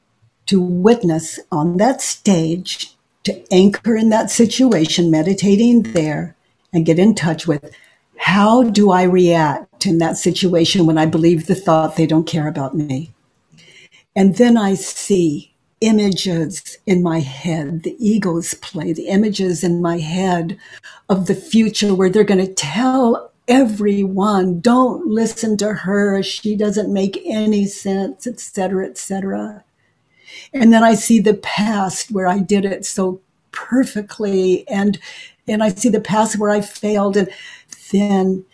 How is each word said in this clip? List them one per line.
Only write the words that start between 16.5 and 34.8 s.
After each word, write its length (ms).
in 180
my 160
head, 640
the 160
ego's 540
play, 400
the 160
images 540
in 180
my 160
head 600
of 160
the 100
future 580
where 160
they're 140
gonna 240
tell 840
everyone, 1120
"Don't 460
listen 500
to 160
her, 500
she 320
doesn't 360
make 340
any 400
sense," 600
et 140
cetera, 480
et 100
cetera. 680
And 200
then 100
I 120
see 240
the 140
past 800
where 160
I 120
did 260
it 200
so 360
perfectly, 1160
and, 320